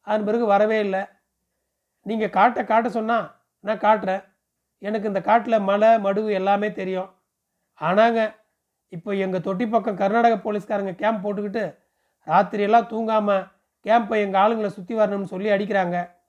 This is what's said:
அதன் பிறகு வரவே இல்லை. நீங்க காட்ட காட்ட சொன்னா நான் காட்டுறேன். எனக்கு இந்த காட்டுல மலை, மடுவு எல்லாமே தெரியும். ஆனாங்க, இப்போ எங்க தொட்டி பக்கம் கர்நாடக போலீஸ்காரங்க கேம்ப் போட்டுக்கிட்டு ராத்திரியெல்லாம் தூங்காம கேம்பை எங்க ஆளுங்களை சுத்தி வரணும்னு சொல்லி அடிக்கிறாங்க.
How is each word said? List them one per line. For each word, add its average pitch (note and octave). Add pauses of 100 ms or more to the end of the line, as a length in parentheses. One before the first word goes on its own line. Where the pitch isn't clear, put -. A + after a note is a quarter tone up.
அதன் G#3+
பிறகு A3+
வரவே G#3+
இல்லை. G3 (960)
நீங்க G#3+
காட்ட A3+
காட்ட A3+
சொன்னா A3 (240)
நான் G3+
காட்டுறேன். G3 (540)
எனக்கு G#3
இந்த G3
காட்டுல G#3+
மலை, G3+
மடுவு G#3+
எல்லாமே G3+
தெரியும். F#3 (680)
ஆனாங்க, A3 (540)
இப்போ F#3
எங்க F#3+
தொட்டி F#3+
பக்கம் G#3+
கர்நாடக A3+
போலீஸ்காரங்க G#3
கேம்ப் G#3
போட்டுக்கிட்டு G3+ (480)
ராத்திரியெல்லாம் G3+
தூங்காம A3 (340)
கேம்பை A3
எங்க G3
ஆளுங்களை G#3+
சுத்தி G3
வரணும்னு G3+
சொல்லி F#3+
அடிக்கிறாங்க. G3 (180)